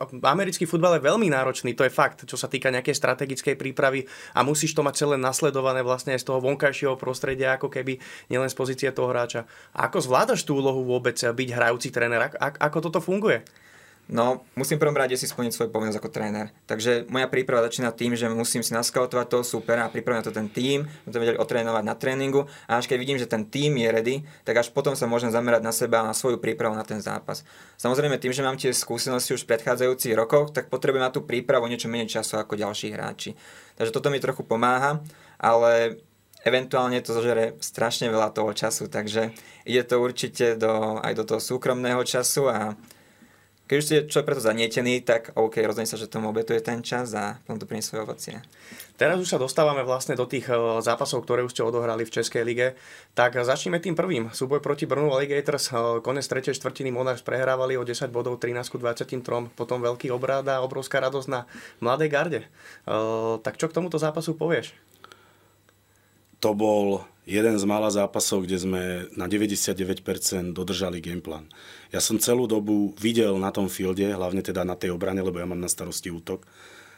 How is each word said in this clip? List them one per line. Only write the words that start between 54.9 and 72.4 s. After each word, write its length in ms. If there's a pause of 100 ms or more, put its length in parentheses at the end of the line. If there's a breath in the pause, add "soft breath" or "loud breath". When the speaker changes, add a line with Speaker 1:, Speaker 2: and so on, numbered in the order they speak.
Speaker 1:
Alligators, 560
eh, 320
konec 240
tretej 240
štvrtiny 400
Monarchs 320
prehrávali 560
o 80
desať 240
bodov, 320
trinásť 320
ku 80
dvadsiatym 400
trom, 320
potom 240
veľký 320
obrát 400
a 80
obrovská 400
radosť 320
na 160 (320 loud breath)
Mladej 320
garde. 320
Eh, 960
tak 160
čo 160
k 80
tomuto 160
zápasu 400
povieš? 400 (1700 loud breath)
Speaker 3:
To 80
bol 560 (220)
jeden 260
z 140
mála 240
zápasov, 560
kde 80
sme 240 (320)
na 160
deväťdesiatdeväť 720
percent 500
dodržali 460
gameplan. 480 (480 loud breath)
Ja 80
som 160
celú 320